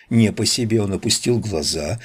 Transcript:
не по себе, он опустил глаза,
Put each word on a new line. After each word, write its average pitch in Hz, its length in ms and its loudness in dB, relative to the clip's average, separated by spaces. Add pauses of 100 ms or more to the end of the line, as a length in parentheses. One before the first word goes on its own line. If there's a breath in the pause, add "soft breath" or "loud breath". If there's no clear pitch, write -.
(100)
не 113 200 6
по 104 140 -2
себе, 113 380 0
он 98 100 -2
опустил 117 480 0
глаза, 80 640 -4